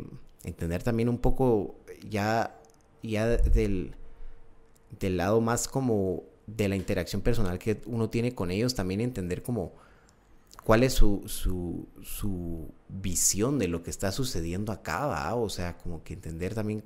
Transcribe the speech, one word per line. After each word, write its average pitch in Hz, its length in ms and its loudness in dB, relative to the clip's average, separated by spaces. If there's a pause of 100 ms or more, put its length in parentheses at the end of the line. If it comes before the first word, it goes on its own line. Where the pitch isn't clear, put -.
(440)
entender 87 400 -4
también 117 260 0
un 120 100 -2
poco 123 560 2 (340)
ya, 107 500 0 (440)
ya 110 240 0
del, 107 680 4 (1040)
del 92 180 0
lado 101 240 2
más 113 260 0
como 104 560 0 (240)
de 107 220 0
la 98 60 2
interacción 92 460 -2
personal 107 360 4
que 107 300 -2
uno 113 220 -2
tiene 120 260 0
con 90 160 -2
ellos, 120 240 0
también 95 260 -2
entender 98 400 -4
como 104 320 -4 (880)
cuál 110 200 6
es 131 100 4
su, 104 340 10
su, 87 600 -2 (160)
su 85 680 -6 (200)
visión 98 680 0
de 98 80 0
lo 85 160 -4
que - 60 -10
está 95 220 -2
sucediendo 92 600 -4
acá, 98 360 -4
¿va? 85 280 -4
O 117 140 -2
sea, 87 280 -6
como 85 260 -8
que - 100 -10
entender 82 420 -8
también 107 300 -4